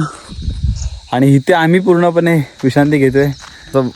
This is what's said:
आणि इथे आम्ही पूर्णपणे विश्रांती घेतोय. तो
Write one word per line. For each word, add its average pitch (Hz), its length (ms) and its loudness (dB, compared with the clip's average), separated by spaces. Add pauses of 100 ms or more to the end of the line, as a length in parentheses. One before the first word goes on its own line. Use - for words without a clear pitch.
(1120)
आणि 135 240 2
इथे 139 180 2
आम्ही 165 260 2
पूर्णपणे 170 580 2
विश्रांती 143 600 0
घेतोय. 135 300 2 (460)
तो 131 220 -2